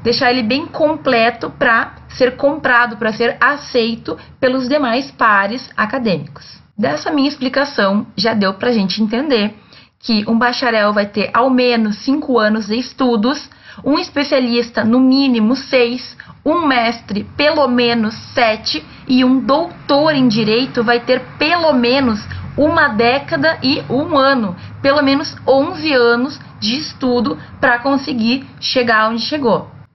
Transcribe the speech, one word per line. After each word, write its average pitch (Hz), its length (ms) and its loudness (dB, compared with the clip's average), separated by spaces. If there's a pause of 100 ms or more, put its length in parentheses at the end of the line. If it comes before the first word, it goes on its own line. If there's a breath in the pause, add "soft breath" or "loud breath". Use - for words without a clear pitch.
deixar 240 260 0
ele 254 140 0
bem 262 220 -2
completo 262 920 -2
pra 240 380 0 (140)
ser 247 260 0
comprado, 254 640 0
pra 220 160 -2
ser 233 260 -2
aceito 240 760 -2 (240 loud breath)
pelos 254 260 0
demais 269 440 0
pares 214 680 0
acadêmicos. 208 800 -4 (180)
Dessa 277 340 -2
minha 285 180 2
explicação, 254 760 -2 (100)
já 220 180 0
deu 196 200 0
pra 240 200 -2
gente 202 280 0
entender 226 540 0 (440 loud breath)
que 208 280 -2
um 226 100 0
bacharel 226 540 0
vai 208 140 0
ter 202 280 -4
ao 247 160 2
menos 240 500 2
cinco 269 380 0
anos 214 300 0
de 214 80 -2
estudos, 247 720 -2 (360 loud breath)
um 285 120 2
especialista 254 880 -2
no 233 160 4
mínimo 262 560 4
seis, 247 640 -2 (280 loud breath)
um 330 220 0
mestre 233 580 -2 (120)
pelo 294 320 2
menos 233 440 0 (200)
sete 233 500 0 (240 loud breath)
e 254 160 4
um 262 160 4
doutor 294 760 0
em 262 140 2
direito 226 560 0
vai 240 160 2
ter 254 220 0 (160)
pelo 320 360 2
menos 240 460 2 (380 loud breath)
uma 302 320 2
década 277 720 0
e 262 280 0
um 302 280 0
ano, 262 380 2 (260 loud breath)
pelo 285 200 2
menos 277 340 0 (120)
onze 302 460 2
anos 240 460 2 (200 loud breath)
de 214 180 -4
estudo 247 600 -2 (220 loud breath)
pra 247 200 2
conseguir 269 640 -2 (140)
chegar 226 500 0
onde 226 120 -4
chegou. 233 480 -2 (260)